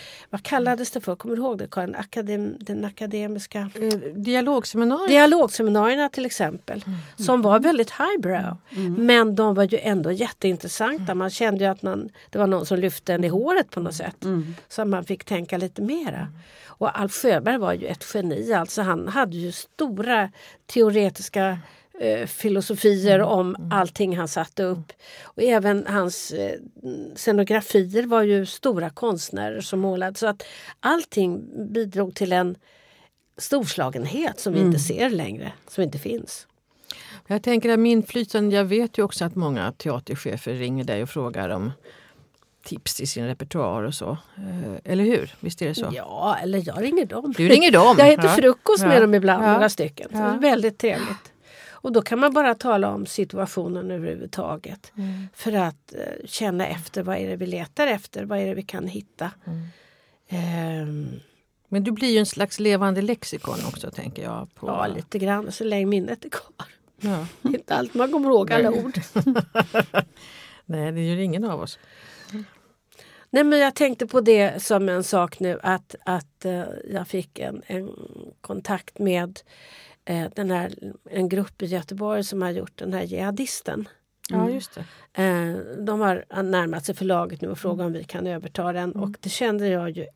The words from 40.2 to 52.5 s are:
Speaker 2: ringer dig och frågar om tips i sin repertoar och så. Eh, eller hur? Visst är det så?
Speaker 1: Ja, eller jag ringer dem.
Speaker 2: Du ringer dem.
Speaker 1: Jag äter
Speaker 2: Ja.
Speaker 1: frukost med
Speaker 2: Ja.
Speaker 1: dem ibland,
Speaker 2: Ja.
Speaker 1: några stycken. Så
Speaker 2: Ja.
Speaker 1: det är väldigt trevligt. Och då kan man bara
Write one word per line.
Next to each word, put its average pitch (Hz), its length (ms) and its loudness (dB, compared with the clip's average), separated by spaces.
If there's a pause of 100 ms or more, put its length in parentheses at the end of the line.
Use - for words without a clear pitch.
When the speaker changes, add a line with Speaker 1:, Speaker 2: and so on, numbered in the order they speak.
Speaker 2:
ringer 127 300 -4
dig 110 180 -2
och 127 80 -6
frågar 120 380 -4
om 101 240 -4 (920)
tips - 360 -8
i 135 60 -4
sin 120 200 -6
repertoar 127 560 -4
och 135 120 -4
så. - 160 -8 (260)
Eh, 180 560 -8
eller 190 120 2
hur? 220 360 0
Visst 165 220 -8
är 160 60 -2
det 156 60 -4
så? 226 200 -4
Speaker 1:
Ja, 175 480 -4
eller 190 240 -2
jag - 160 -6
ringer 294 240 2
dem. 269 300 -6
Speaker 2:
Du 170 120 4
ringer 320 220 10
dem. 190 280 10
Speaker 1:
Jag 285 140 12
äter 294 120 6
Speaker 2:
Ja. - 60 6
Speaker 1:
frukost 254 520 6
med 254 140 8
Speaker 2:
Ja. 240 40 10
Speaker 1:
dem 214 140 8
ibland, 190 300 4
Speaker 2:
Ja. 214 80 6
Speaker 1:
några 214 160 6
stycken. - 420 -6
Så - 60 -8
Speaker 2:
Ja. 214 60 0
Speaker 1:
det 208 60 2
är 247 120 0
väldigt 226 380 2
trevligt. - 540 -4 (380)
Och - 220 -6
då 226 100 6
kan 233 160 -2
man 277 140 4
bara 269 220 4